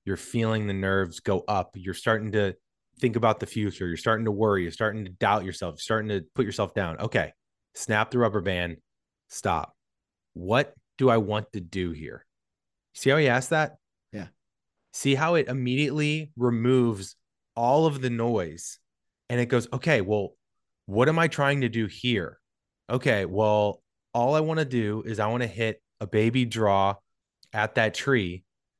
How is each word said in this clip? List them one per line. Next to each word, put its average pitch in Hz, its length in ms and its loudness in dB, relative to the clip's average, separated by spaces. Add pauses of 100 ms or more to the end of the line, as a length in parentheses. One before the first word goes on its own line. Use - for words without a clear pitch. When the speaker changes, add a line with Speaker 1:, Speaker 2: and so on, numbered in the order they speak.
Speaker 1:
You're 95 120 -2
feeling 113 500 -2
the 101 80 -2
nerves 95 460 -2
go 95 260 0
up. 95 280 -2
You're 92 200 -8
starting 107 380 0
to 101 220 0 (460)
think 120 160 0
about 110 240 2
the 104 60 -6
future. 101 420 -4
You're 85 80 -4
starting 113 300 0
to 107 40 0
worry. 101 320 2
You're 85 100 -4
starting 107 340 -4
to 90 40 -14
doubt 101 340 2
yourself. 90 280 -8
You're 78 60 -18
starting 110 320 -2
to 98 120 -2 (120)
put 127 100 0
yourself 101 300 -4
down. 85 260 -2
Okay. 104 320 -2 (420)
Snap 110 360 0
the 127 80 0
rubber 107 220 2
band. 87 360 -4 (520)
Stop. - 460 -4 (600)
What 101 400 -2 (240)
do 131 120 6
I 113 60 6
want 107 380 -2
to 101 60 -8
do 87 320 -6
here? 73 340 -14 (680)
See - 160 0
how 143 60 6
he 151 120 4
asked 127 220 2
that? 156 260 0 (360)
Speaker 2:
Yeah. 104 160 -12 (640)
Speaker 1:
See 139 220 0
how 160 220 2
it 151 120 2
immediately 147 880 -2
removes 117 800 2 (400)
all 135 300 4
of 143 140 -2
the 127 100 -2
noise 113 680 -4 (520)
and 123 100 0
it 120 60 2
goes, 120 260 2
"Okay, 135 280 2
well, 98 360 -2 (500)
what 113 220 4
am 160 100 2
I 165 100 4
trying 143 340 0
to 123 60 2
do 113 180 -2
here? 101 520 -4 (520)
Okay, 113 340 2
well, 104 580 2 (300)
all 123 220 2
I 156 60 2
wanna 156 240 0
do 110 420 -2
is 107 120 -6
I 104 100 0
wanna 120 180 -2
hit 110 340 -4 (200)
a 107 60 -6
baby 117 380 2
draw 101 520 2 (560)
at 110 240 -2
that 110 180 2
tree 95 500 0 (360)